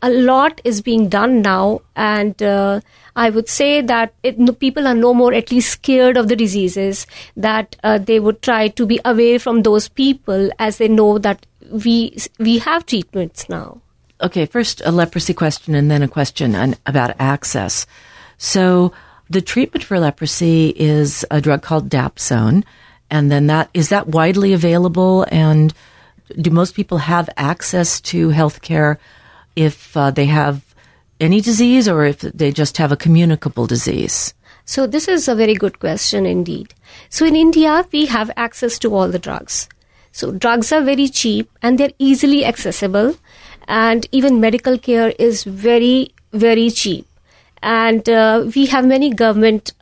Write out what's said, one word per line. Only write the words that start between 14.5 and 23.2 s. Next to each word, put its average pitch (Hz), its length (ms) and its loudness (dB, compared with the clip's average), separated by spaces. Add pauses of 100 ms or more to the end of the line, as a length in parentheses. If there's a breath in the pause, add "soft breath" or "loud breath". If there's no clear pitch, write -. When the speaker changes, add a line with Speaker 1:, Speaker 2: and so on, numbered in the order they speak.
Speaker 2:
a 165 80 0
leprosy 170 420 -2
question 156 420 -4
and 143 140 2
then 147 120 2
a 139 80 0
question 139 440 -2
on, 120 220 -2 (100)
about 123 320 -2
access. 131 680 -4 (520 loud breath)
So 180 540 2 (380 loud breath)
the 185 120 -2
treatment 262 440 -4
for 196 120 -4
leprosy 160 800 0
is 151 560 0
a 151 80 0
drug 143 220 0
called 151 260 -4
Dapsone, 131 800 0 (440 soft breath)
and 147 220 0